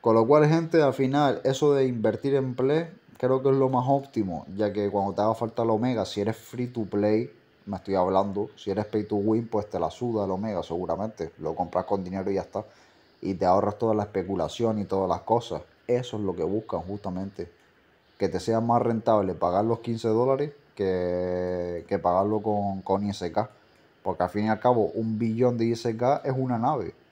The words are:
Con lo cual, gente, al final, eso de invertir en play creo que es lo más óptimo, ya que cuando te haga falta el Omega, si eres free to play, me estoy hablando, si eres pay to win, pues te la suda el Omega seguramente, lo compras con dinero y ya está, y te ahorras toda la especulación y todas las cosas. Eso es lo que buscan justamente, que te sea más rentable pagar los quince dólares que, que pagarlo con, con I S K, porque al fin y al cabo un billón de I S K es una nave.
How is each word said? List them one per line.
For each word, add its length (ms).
Con 140
lo 100
cual, 220
gente, 340
al 120
final, 500
eso 300
de 120
invertir 500
en 200
play 340
creo 260
que 60
es 60
lo 120
más 180
óptimo, 600
ya 160
que 180
cuando 220
te 100
haga 140
falta 280
el 80
Omega, 340
si 160
eres 160
free 300
to 180
play, 440
me 100
estoy 200
hablando, 600
si 160
eres 140
pay 180
to 140
win, 320
pues 200
te 80
la 140
suda 320
el 80
Omega 320
seguramente, 760
lo 140
compras 300
con 180
dinero 300
y 40
ya 60
está, 220
y 120
te 120
ahorras 320
toda 160
la 100
especulación 760
y 60
todas 240
las 140
cosas. 380
Eso 300
es 80
lo 100
que 100
buscan 400
justamente, 680
que 120
te 100
sea 220
más 200
rentable 520
pagar 320
los 140
quince 280
dólares 460
que, 1120
que 100
pagarlo 420
con, 420
con 220
I 40
S 200
K, 200
porque 220
al 60
fin 160
y 40
al 120
cabo 320
un 260
billón 380
de 80
I 80
S 240
K 260
es 100
una 240
nave. 380